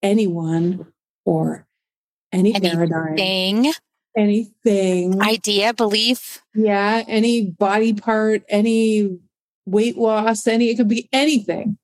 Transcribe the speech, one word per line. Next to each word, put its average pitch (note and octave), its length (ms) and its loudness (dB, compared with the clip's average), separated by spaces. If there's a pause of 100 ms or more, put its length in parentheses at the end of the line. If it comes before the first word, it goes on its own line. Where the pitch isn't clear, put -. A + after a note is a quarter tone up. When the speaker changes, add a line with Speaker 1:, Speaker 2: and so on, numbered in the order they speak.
Speaker 1:
anyone F3 880 0 (380)
or - 420 -2 (640)
any F#3+ 280 2
paradigm, E3+ 580 -2
Speaker 2:
Anything. F#3+ 560 0 (440)
Speaker 1:
anything. G3 1040 0
Speaker 2:
Idea, G#3 520 0
belief. A3 680 -2 (140)
Speaker 1:
Yeah, G#3+ 520 0
any A3+ 440 0
body G#3+ 420 0
part, G#3+ 560 -2
any G#3+ 680 0 (480)
weight A3 320 0
loss, A3 500 0
any, A3+ 220 2
it A3+ 80 -2
could A#3 100 2
be A3+ 240 -2
anything. A3 720 -2